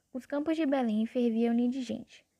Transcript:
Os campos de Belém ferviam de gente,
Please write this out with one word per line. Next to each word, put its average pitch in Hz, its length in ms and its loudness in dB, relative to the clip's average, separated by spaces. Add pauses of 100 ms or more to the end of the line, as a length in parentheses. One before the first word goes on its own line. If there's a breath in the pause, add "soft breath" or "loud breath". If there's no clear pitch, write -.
(140)
Os 254 140 -10
campos 302 280 -2
de 320 120 0
Belém 226 400 0
ferviam 233 480 2
de 247 260 0
gente, - 420 -10 (160)